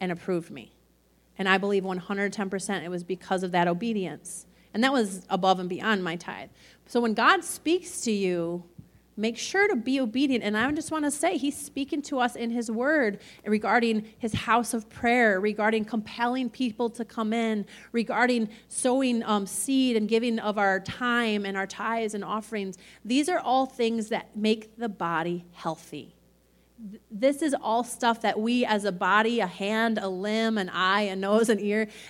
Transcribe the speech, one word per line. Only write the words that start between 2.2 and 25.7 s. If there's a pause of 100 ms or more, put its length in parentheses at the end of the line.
ten
percent
it
was
because
of
that
obedience. (260)
And
that
was
above
and
beyond
my
tithe. (360)
So
when
God
speaks
to
you, (520)
make
sure
to
be
obedient.
And
I
just
wanna
say,
he's
speaking
to
us
in
his
word (260)
regarding
his
house
of
prayer,
regarding
compelling
people
to
come
in, (280)
regarding (180)
sowing,
um,
seed
and
giving
of
our
time
and
our
tithes
and
offerings. (280)
These
are
all
things
that
make
the
body
healthy. (760)